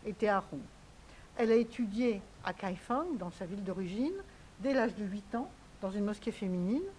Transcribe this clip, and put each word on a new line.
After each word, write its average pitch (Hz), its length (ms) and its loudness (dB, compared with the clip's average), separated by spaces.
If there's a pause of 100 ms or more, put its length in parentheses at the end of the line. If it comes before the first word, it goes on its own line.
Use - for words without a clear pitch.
était 214 220 0
Arong. 190 340 2 (760)
Elle 226 140 4
a 226 40 10
étudié 226 680 2 (220)
à 180 100 0
Kaifeng, 240 640 -2
dans 180 140 -4
sa 190 140 -8
ville 196 180 -6
d'origine, 190 500 0 (460)
dès 262 140 2
l'âge 240 200 4
de 208 100 -6
huit 202 300 -6
ans, 240 160 -2 (320)
dans 190 80 -2
une 202 160 0
mosquée 214 260 -2
féminine. 190 520 0 (140)